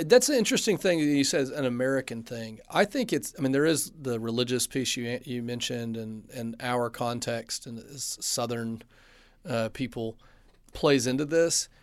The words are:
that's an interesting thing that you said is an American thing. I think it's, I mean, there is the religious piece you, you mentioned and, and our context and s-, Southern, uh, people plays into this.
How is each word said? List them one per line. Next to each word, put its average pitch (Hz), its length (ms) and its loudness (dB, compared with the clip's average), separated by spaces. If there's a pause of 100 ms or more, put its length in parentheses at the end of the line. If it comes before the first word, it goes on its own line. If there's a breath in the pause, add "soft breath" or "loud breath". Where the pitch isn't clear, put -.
that's 240 200 8
an 294 80 4
interesting 220 420 2
thing 175 220 2
that 151 60 2
you 143 180 4
said 143 180 2
is 131 100 -2
an 139 140 -2
American 127 580 -2
thing. 113 360 -10 (100)
I 175 140 4
think 208 300 -2
it's, 147 240 -2
I - 40 -6
mean, 135 120 2
there 143 120 4
is 160 260 2 (100)
the 123 180 -2
religious 120 480 0
piece 131 300 -2
you, 120 260 -4
you 123 180 -6
mentioned 117 540 -4
and, 110 380 -10
and 117 260 -6
our 123 300 0
context 117 760 -4
and 117 140 -12
s-, - 400 -10
Southern, 117 640 -4 (680 soft breath)
uh, 117 240 0
people 117 460 -6 (560 soft breath)
plays 139 340 4
into 131 160 2
this. 165 460 2 (140 soft breath)